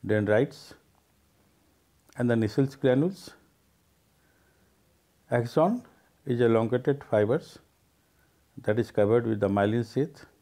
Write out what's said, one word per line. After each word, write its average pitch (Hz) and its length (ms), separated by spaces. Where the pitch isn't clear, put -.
dendrites 107 680
and 123 140
the 120 60
Nissen's 113 400
granules. 143 540
Axon 156 520
is 120 160
elongated 120 640
fibers 113 540
that 107 160
is 110 120
covered 113 360
with 110 140
the 101 80
myelin 104 440
sheath. - 320